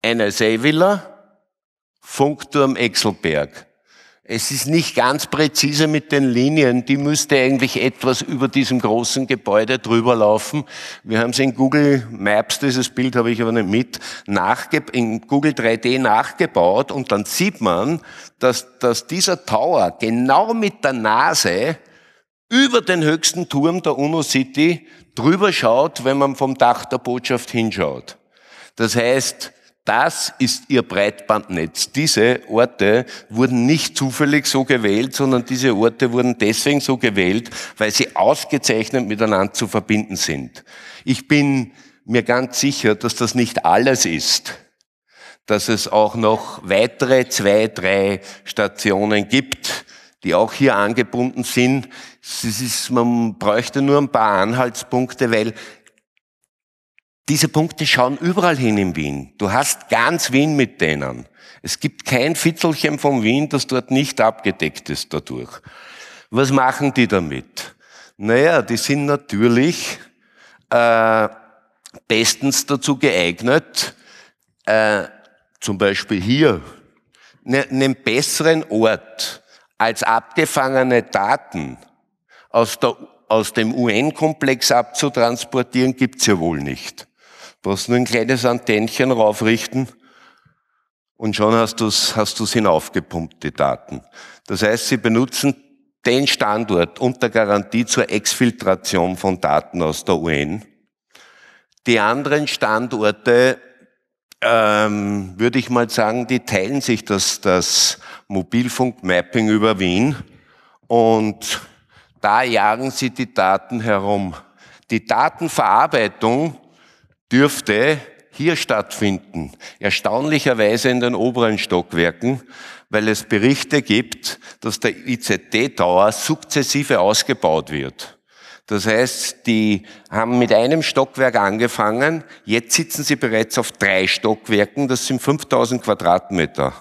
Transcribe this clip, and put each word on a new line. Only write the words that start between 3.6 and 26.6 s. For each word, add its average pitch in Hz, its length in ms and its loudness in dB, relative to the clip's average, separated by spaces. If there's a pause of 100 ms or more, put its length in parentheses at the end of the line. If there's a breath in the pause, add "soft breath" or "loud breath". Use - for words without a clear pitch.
Es - 260 -6
ist 131 160 -6
nicht 160 300 0
ganz 127 320 2
präzise 147 580 0
mit 151 240 -2
den 143 140 2
Linien, 127 600 2
die 135 120 0
müsste 143 400 0
eigentlich 131 440 0
etwas 127 420 -2
über 135 260 -2
diesem 127 320 0
großen 117 480 -2
Gebäude 110 500 0
drüber 117 380 2
laufen. 110 480 2 (400 loud breath)
Wir 110 160 0
haben's 120 180 -2
in 135 160 0
Google 135 560 2
Maps, 104 480 0
dieses 131 300 -2
Bild 123 260 -4
habe 117 160 2
ich 113 100 -2
aber 113 120 0
nicht 110 160 0
mit, 110 320 -2 (260 loud breath)
nachge-, 101 640 -2
in 113 380 -2
Google 143 240 2
drei 117 240 0
D 127 240 -2
nachgebaut 110 880 2
und 135 220 -4
dann 101 120 0
sieht - 360 -4
man, 107 400 0 (400 loud breath)
dass, 127 260 0 (140)
dass 120 260 0
dieser 175 400 -4
Tower 110 540 0
genau 135 540 2
mit 214 280 -4
der 135 120 0
Nase 120 840 0 (720 soft breath)
über 247 320 2
den 175 200 0
höchsten 160 460 0
Turm 165 340 0
der 143 160 -2
uno 151 240 0
City 143 640 0 (280 loud breath)
drüber 180 380 2
schaut, 127 520 0
wenn 135 140 0
man 139 180 0
vom 135 200 -2
Dach 123 280 2